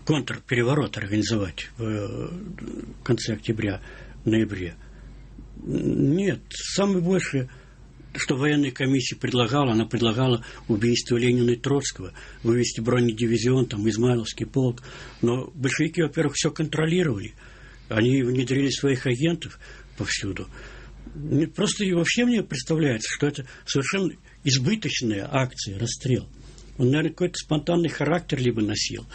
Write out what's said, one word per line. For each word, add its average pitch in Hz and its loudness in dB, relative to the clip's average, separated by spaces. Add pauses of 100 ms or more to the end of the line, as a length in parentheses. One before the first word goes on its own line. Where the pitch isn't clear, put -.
контрпереворот 127 2
организовать 104 0 (100)
в, 117 -8
э, 107 -4 (720)
конце 117 0
октября, 104 -2 (440)
ноябре. 98 0 (800)
Нет, 156 0 (100)
самое 196 0
большее, 170 0 (640)
что 139 0
военная 143 4
комиссия 131 2
предлагала, 123 2
она 110 4
предлагала 117 2 (240)
убийство 117 2
Ленина 120 4
и 120 2
Троцкого, 131 -2 (320)
вывести 117 2
бронедивизион, 120 4
там, 107 -2
Измайловский 117 0
полк. 127 0 (400)
Но 123 0
большевики, 156 0
во-первых, 151 0
всё 156 2
контролировали. 156 0 (540)
Они 123 4
внедрили 131 2
своих 135 0
агентов 147 0 (400)
повсюду. 95 -4 (680)
Мне 151 0
просто 202 -2
и 190 2
вообще 170 2
мне 240 4
представляется, 143 0
что - 0
это 143 -4 (200)
совершенно 165 0 (320)
избыточная 131 0
акция, 127 -2
расстрел. 120 -2 (500)
Он, 123 4
наверное, 156 2
какой-то 175 -2
спонтанный 165 0
характер 151 0
либо 113 2
носил, 104 -2